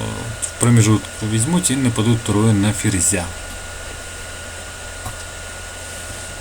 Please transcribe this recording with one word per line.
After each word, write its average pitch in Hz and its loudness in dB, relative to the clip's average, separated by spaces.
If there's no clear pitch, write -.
в - -6
проміжутку 110 6
візьмуть 131 2
і 135 2
нападуть 120 2
турою 107 4
на 104 4
ферзя. 95 0